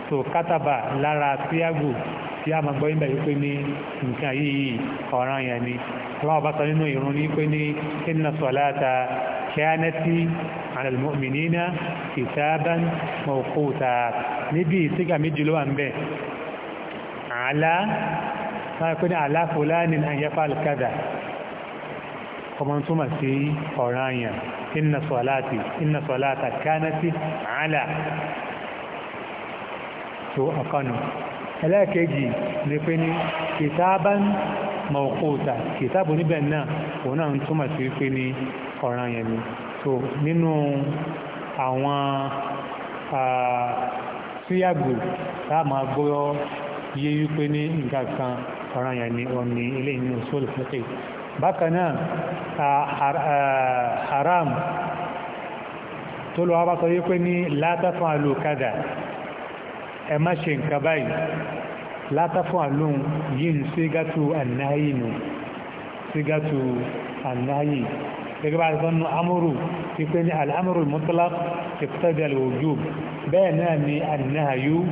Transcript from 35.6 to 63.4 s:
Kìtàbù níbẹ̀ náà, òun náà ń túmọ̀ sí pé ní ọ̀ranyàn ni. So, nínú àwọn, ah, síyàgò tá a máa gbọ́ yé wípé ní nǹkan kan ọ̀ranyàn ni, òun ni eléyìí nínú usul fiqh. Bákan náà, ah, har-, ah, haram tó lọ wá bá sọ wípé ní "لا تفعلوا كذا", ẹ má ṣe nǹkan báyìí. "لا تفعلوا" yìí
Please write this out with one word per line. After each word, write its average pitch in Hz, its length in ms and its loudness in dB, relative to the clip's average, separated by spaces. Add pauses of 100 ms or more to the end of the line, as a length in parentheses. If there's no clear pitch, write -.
Kìtàbù 165 420 2
níbẹ̀ 160 280 4
náà, 147 220 2 (360)
òun 131 180 -2
náà 160 120 2
ń 139 100 2
túmọ̀ 147 300 0
sí 151 200 -2
pé 135 180 -2
ní 131 180 0 (520)
ọ̀ranyàn 120 460 -2
ni. 113 140 -2 (400)
So, 143 140 -2 (260)
nínú 160 340 4 (1040)
àwọn, 139 760 0 (800)
ah, 123 640 2 (680)
síyàgò 180 520 2 (520)
tá 151 140 2
a 160 60 4
máa 135 200 2
gbọ́ 143 520 2 (580)
yé 143 220 0
wípé 151 320 2
ní 147 140 2 (120)
nǹkan 135 380 0
kan 127 220 -2 (400)
ọ̀ranyàn 123 380 -2
ni, 120 140 0
òun 127 220 0
ni 120 240 0
eléyìí 135 280 -2
nínú 127 180 0
usul 131 300 -2
fiqh. 127 380 -4 (480)
Bákan 185 380 2
náà, 170 200 2 (640)
ah, 143 320 4
har-, 139 380 0
ah, 131 640 4 (140)
haram 156 420 4 (1800)
tó - 140 -2
lọ 175 100 4
wá 170 120 6
bá 175 100 4
sọ 170 120 2
wípé 175 300 4
ní 175 180 4 (120)
"لا 151 280 2
تفعلوا 165 600 2
كذا", 135 360 0 (1300)
ẹ 151 120 0
má 160 160 4
ṣe 165 200 0
nǹkan 143 280 0
báyìí. 156 240 2 (1040)
"لا 151 200 2
تفعلوا" 160 640 2 (380)
yìí 147 200 2